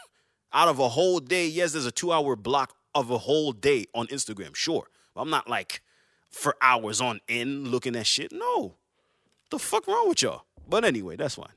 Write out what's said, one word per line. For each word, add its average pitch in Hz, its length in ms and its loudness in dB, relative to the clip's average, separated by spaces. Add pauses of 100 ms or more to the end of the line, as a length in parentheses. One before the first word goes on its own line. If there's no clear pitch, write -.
(200)
<laughs> - 320 -20
Out 156 140 6
of 139 140 4
a 127 80 4
whole 170 320 4
day, 170 260 0
yes, 160 260 0
there's 143 140 -2
a 120 60 -4
two-hour 156 420 0
block 123 400 -2 (200)
of 123 160 0
a 120 80 0
whole 147 340 0
day 117 420 2
on 113 140 -4
Instagram, 107 480 -8
sure. 156 320 -2 (260)
But 104 60 -10
I'm 147 100 -4
not, 147 180 0
like, 104 340 -6 (480)
for - 300 -2
hours 120 400 4
on 120 280 -2
end 131 400 -4
looking 123 260 -2
at 110 120 -4
shit. - 260 -2
No. 403 420 -2 (760)
The 311 80 -4
fuck - 280 -2
wrong 427 220 2
with 330 140 2
y'all? 92 220 -2 (240)
But 208 180 2
anyway, 98 300 -2
that's 143 200 -4
fine. - 200 -16